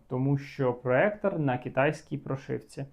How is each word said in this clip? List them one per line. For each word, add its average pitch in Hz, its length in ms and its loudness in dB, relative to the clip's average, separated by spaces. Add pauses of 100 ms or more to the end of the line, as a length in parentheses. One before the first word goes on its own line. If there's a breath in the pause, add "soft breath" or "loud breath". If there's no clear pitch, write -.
тому 135 300 2
що 139 340 0
проєктор 165 680 2
на 135 200 0
китайській 143 600 -2
прошивці. 135 760 -8